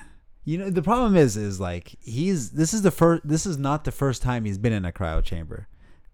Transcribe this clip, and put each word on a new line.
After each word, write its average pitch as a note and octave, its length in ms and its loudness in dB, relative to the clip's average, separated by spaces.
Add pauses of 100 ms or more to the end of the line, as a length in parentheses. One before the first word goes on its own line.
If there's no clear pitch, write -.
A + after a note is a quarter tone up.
(440)
You D#3 140 -2
know, G3 120 -4
the F3+ 120 0
problem A3 340 4
is, C3 200 6
is, G#2 220 -4
like, F2 420 -8
he's, D#3+ 500 -2
this D#3 240 0
is A3 80 0
the F#3+ 80 4
fir-, E3 340 4
this D#3 220 0
is F3 120 -4
not C#3 260 -2
the B2+ 80 -4
first C3+ 300 -2
time B2 220 0
he's G2 140 -4
been A2+ 140 2
in G2+ 120 -2
a F2 80 -4
cryo D#2+ 320 0
chamber. E2 420 -6 (480)